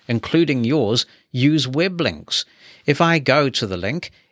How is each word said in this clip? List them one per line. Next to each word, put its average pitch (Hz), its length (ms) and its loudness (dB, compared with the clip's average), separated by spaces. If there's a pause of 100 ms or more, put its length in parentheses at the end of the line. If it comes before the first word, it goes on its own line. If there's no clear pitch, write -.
including 131 560 0
yours, 123 400 0 (260)
use 131 380 2
web 170 320 -2
links. 92 460 -4 (400)
If 147 160 2
I 165 160 4
go 135 320 2
to - 160 -4
the 95 100 -4
link, 110 340 -6 (220)